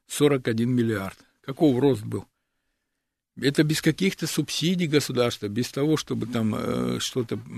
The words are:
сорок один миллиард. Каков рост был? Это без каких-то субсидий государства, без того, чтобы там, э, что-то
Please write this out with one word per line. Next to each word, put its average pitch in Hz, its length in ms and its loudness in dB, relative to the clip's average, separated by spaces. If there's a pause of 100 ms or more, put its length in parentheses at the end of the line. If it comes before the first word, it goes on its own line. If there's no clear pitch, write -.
сорок 139 400 2
один 117 280 0
миллиард. 110 420 0 (240)
Каков 135 380 4
рост 127 240 2
был? 110 220 -6 (1120)
Это 143 240 2
без 151 180 2
каких-то 175 440 0
субсидий 170 640 -2
государства, 123 600 0
без 110 240 -4
того, 151 260 0
чтобы 117 280 -4
там, 113 300 0
э, 123 440 -2
что-то 117 380 -4 (200)